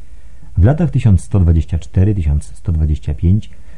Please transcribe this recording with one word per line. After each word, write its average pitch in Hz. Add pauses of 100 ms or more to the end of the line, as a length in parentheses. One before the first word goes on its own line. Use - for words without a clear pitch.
(580)
W 82
latach 151
tysiąc 107
sto -
dwadzieścia 82
cztery, 98
tysiąc 76
sto -
dwadzieścia 78
pięć 92 (280)